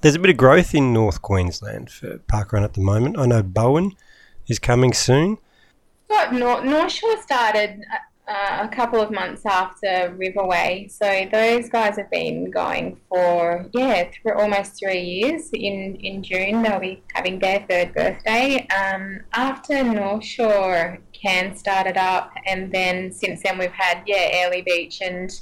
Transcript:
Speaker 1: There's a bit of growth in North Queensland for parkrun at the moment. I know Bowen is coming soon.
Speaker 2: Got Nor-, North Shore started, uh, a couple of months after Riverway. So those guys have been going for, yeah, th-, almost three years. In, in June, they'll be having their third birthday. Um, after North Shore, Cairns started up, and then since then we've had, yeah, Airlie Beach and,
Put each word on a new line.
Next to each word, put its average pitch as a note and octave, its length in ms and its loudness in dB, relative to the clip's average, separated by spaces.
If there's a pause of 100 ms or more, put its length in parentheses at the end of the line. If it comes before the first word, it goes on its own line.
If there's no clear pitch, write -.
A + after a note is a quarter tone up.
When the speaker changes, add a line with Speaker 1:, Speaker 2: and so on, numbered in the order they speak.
Speaker 1:
There's D3+ 120 8
a E3 40 -2
bit F#3 120 6
of D3 60 6
growth E3+ 380 6
in C3+ 180 4
North A2 300 2
Queensland G2 680 -2
for - 280 -14
parkrun G#2 440 0
at G#2 120 -4
the G2 80 -2
moment. A2 360 2
I C3+ 60 2
know A#2 180 4
Bowen B2+ 540 2 (500)
is A2+ 120 -2
coming B2 340 4
soon. D#3 460 2 (720)
Speaker 2:
Got D#4 240 2
Nor-, B3 280 0
North D4+ 300 2
Shore A4 300 0
started, G#3+ 580 0 (480)
uh, G3+ 320 -2
a A3 80 -4
couple A#3+ 320 0
of G#3+ 100 0
months F#3+ 360 -6
after F#3 720 -2
Riverway. F#3 720 -2
So G3 420 0
those A#3 380 2
guys G#3+ 260 0
have G3+ 140 -8
been E3 400 -4
going F3+ 580 -4
for, F3 640 2
yeah, A#3+ 320 2
th-, - 320 -4
almost G3+ 420 0
three F#3+ 220 -2
years. G#3 540 -4
In, G3 420 -6
in G3 260 -10
June, F#3+ 400 -2
they'll G#3 160 0
be F#3 240 -8 (120)
having F#3 240 -4
their G3 300 0
third F3 260 0
birthday. A#3 760 -2
Um, G3 520 -4 (120)
after C4+ 500 -2
North G#3+ 420 -2
Shore, F#3 760 0 (160)
Cairns F#3+ 440 -2
started F#3+ 380 0
up, F#3 360 0 (140)
and F#3+ 240 -4
then F#3 420 -2
since F3+ 300 -8
then F#3 160 -2
we've F3+ 140 -2
had, F3+ 340 -2
yeah, F#3+ 260 2
Airlie F3+ 300 0
Beach F3 380 -2
and, F#3 300 -6 (120)